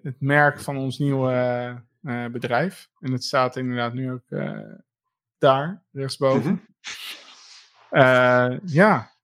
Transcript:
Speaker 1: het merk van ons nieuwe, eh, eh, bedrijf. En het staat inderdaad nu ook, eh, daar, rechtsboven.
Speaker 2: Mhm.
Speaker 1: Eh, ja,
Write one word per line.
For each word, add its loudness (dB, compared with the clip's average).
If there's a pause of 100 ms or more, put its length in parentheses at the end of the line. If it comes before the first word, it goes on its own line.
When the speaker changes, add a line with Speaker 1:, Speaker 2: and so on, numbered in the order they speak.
Speaker 1:
het -10
merk 4
van -8
ons -6
nieuwe, 0
eh, -4
eh, -10
bedrijf. -4 (100)
En -6
het -4
staat 0
inderdaad -4
nu -8
ook, -14
eh, -6 (800)
daar, 0 (100)
rechtsboven. 0
Speaker 2:
Mhm. -4 (1300)
Speaker 1:
Eh, 4
ja, 4 (140)